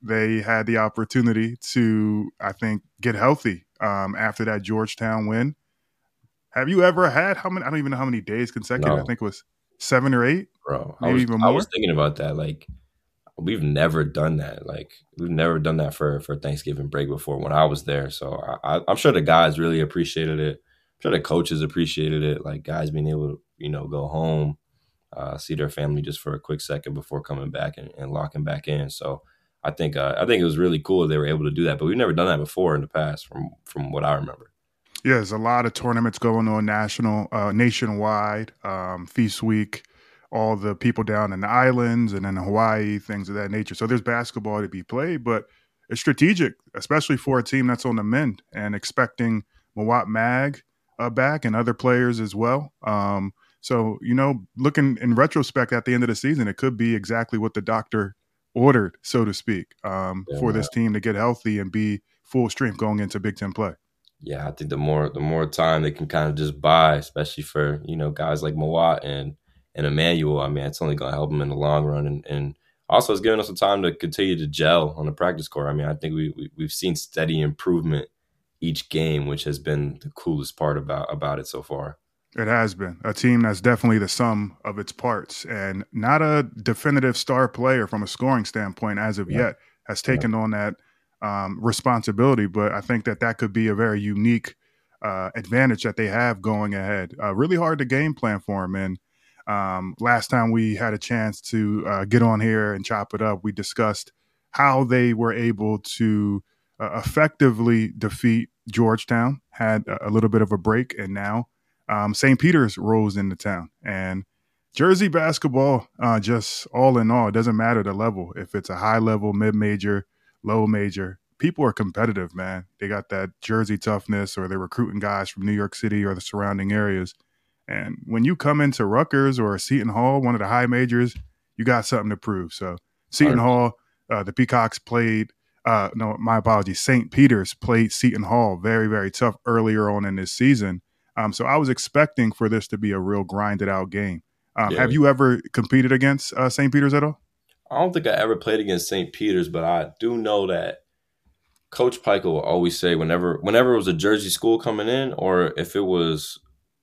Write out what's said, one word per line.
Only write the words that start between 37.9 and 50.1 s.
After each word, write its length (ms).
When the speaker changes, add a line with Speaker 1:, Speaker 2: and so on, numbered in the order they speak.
Speaker 1:
um, 420
Feast 360
Week, 440
all 260
the 180
people 280
down 280
in 80
the 80
islands 640
and 140
in 100
Hawaii, 640
things 300
of 60
that 140
nature. 260
So 120
there's 140
basketball 600
to 60
be 160
played, 400
but 220
it's 140
strategic, 540
especially 420
for 240
a 40
team 240
that's 180
on 100
the 80
mend 380
and 220
expecting 680
Mawot 300
Mag, 540